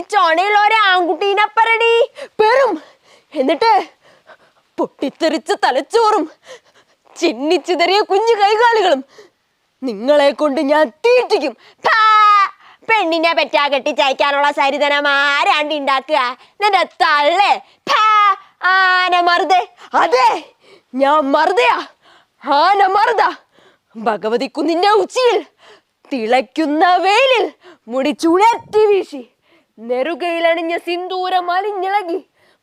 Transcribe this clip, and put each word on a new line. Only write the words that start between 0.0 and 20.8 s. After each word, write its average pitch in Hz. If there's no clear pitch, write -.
ചൊണയുള്ള 381
ഒരു 440
ആൺകുട്ടീനെ 370
പറടി. 453
പെറും. 453
എന്നിട്ട് 330
പൊട്ടിത്തെറിച്ച 320
തലച്ചോറും 392
ചിന്നിച്ചിതറിയ 339
കുഞ്ഞു 440
കൈകാലുകളും 415
നിങ്ങളെ 269
കൊണ്ട് 294
ഞാൻ 311
തീറ്റിക്കും. 440
പാ, 539
പെണ്ണിനെ 339
പെറ്റാ 294
കെട്ടി 285
ചായ്ക്കാനുള്ള 285
സരിതനം 285
ആരാണ്ടി 294
ഉണ്ടാക്കുക? 277
നിന്റെ 392
തള്ളേ. 330
പാ, 427
ആന 370
മറുതേ. 349
അതെ, 466